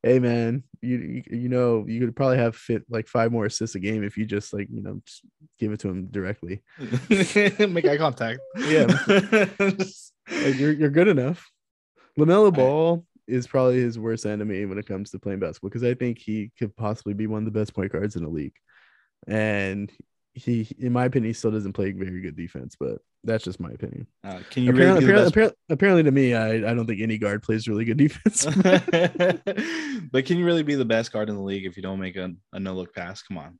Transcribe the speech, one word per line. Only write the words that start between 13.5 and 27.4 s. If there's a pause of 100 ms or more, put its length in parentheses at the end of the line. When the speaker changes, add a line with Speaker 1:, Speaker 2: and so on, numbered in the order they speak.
Speaker 1:
his
worst
enemy
when
it
comes
to
playing
basketball,
'cause
I
think
he
could
possibly
be
one
of
the
best
point
guards
in
the
league. (760)
And (420)
he, (100)
in
my
opinion,
he
still
doesn't
play
very
good
defense,
but (240)
that's
just
my
opinion. (160)
Speaker 2:
Uh,
can
you
Speaker 1:
Apparently,
Speaker 2:
really
be
the
Speaker 1:
apparently,
Speaker 2:
best
Speaker 1:
apparently, (120)
apparently
to
me,
I, (160)
I
don't
think
any
guard